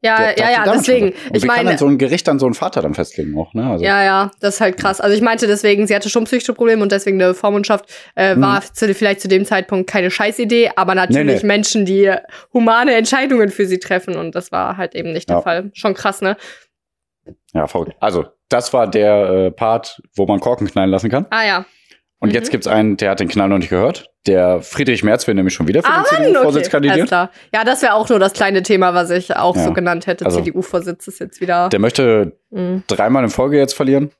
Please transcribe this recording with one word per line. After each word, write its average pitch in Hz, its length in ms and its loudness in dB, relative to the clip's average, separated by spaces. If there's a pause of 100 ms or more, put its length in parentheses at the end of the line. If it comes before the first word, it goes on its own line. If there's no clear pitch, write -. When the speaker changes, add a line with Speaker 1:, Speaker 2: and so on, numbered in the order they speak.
Speaker 1:
Ja, 220 120 2
Speaker 2:
Die 220 60 2
hat, 220 180 0
Speaker 1:
ja, 220 60 2
Speaker 2:
hat 240 60 2
Speaker 1:
ja, 240 100 2
Speaker 2:
die - 20 0
damals - 20 2 (200)
schon 254 80 4
Speaker 1:
deswegen. 220 180 2
Speaker 2:
gesagt. - 180 -14
Und - 60 -2
Speaker 1:
Ich 214 60 2
Speaker 2:
wie - 40 -2
kann 240 100 2
Speaker 1:
meine 233 140 0
Speaker 2:
dann 160 80 0
so 147 80 2
ein 139 120 4
Gericht 135 280 0
dann 147 140 2
so 135 60 2
einen 120 80 2
Vater 156 280 -4
dann 76 120 -4
festlegen 76 440 -6
auch, 82 160 -8
ne? 120 160 -4
Also 87 140 -2
Speaker 1:
Ja, 196 180 2
ja, 196 280 2 (100)
das 202 140 -2
ist - 60 -6
halt 190 160 0
krass. 196 240 -2
Also 202 160 2
ich 214 60 0
meinte 226 240 0
deswegen, 208 400 2
sie 202 80 0
hatte 202 140 -2
schon 226 160 0
psychische 240 300 -2
Probleme 226 280 2
und 202 80 0
deswegen 196 320 0
eine 185 120 2
Vormundschaft, 202 500 -2 (320)
äh, 190 180 2
Speaker 2:
Mhm. 131 80 4
Speaker 1:
war 202 200 2
zu, - 320 -4
vielleicht 196 260 -2
zu 196 80 -8
dem 190 160 2
Zeitpunkt 190 440 -2
keine 185 220 -2
Scheißidee, 226 640 0
aber 190 220 0
natürlich 220 300 2
Speaker 2:
Nee, 196 160 2
nee. 214 40 -2
Speaker 1:
Menschen, 208 400 0
die 196 260 4 (400)
humane 233 420 2
Entscheidungen 233 560 2
für 202 160 -2
sie 185 120 -2
treffen 185 380 -4
und 165 180 -8
das 180 160 -8
war - 260 -4
halt 180 200 -8
eben 165 160 -8
nicht 170 160 -8
der 175 80 0
Speaker 2:
Ja. 170 60 0
Speaker 1:
Fall. 185 320 -4
Schon 196 200 -2
krass, 196 260 -4
ne? 196 160 -2 (1160)
Speaker 2:
Ja, 78 140 -2
verrückt. 85 340 -6
Also, 90 240 -2 (240)
das 123 240 -2
war 113 180 0
der, 104 400 2
äh, 92 200 2
Part, - 520 -4 (140)
wo 98 100 0
man 101 140 0
Korken 123 260 -2
knallen 95 240 -2
lassen 95 200 0
kann. 135 200 -2
Speaker 1:
Ah 220 140 -2
ja. 190 200 -2 (540)
Speaker 2:
Und - 120 -2
Speaker 1:
Mhm. 101 40 0
Speaker 2:
jetzt 117 160 -2
gibt's 107 160 -4
einen, 107 300 2
der 101 140 0
hat 95 100 -2
den 92 80 -2
Knall 98 200 0
noch 98 100 2
nicht 85 120 -4
gehört. 110 380 0 (200)
Der 90 340 4
Friedrich 127 400 -2
Merz 107 240 0
will 107 80 0
nämlich 92 200 0
schon 80 120 -2
wieder 107 160 2
für 262 60 0
Speaker 1:
Ah, 349 160 0
Speaker 2:
den 587 140 2
Speaker 1:
Mann, 622 80 2
Speaker 2:
C-D-U-Vorsitz 254 400 2
Speaker 1:
okay. - 40 -6
Speaker 2:
kandidieren. 143 300 2
Speaker 1:
Alles - 80 0
klar. 180 220 -2 (220)
Ja, 220 120 -2
das 254 180 0
wäre 226 120 2
auch 220 140 0
nur 220 120 4
das 190 120 2
kleine 196 300 0
Thema, 185 320 2
was 175 160 0
ich 180 260 -2
auch 175 200 0
Speaker 2:
Ja. 170 80 0
Speaker 1:
so 160 80 0
genannt 175 340 -2
hätte. 175 180 -4
Speaker 2:
Also, 175 140 0
Speaker 1:
C-D-U-Vorsitz 180 680 -4
ist 190 100 -18
jetzt - 220 -14
wieder 175 280 0
Speaker 2:
der 104 120 0
möchte 110 580 2 (120)
Speaker 1:
Mhm. 185 360 -6
Speaker 2:
dreimal 202 380 0
in 107 60 -2
Folge 143 280 0
jetzt 139 160 2
verlieren. 139 460 0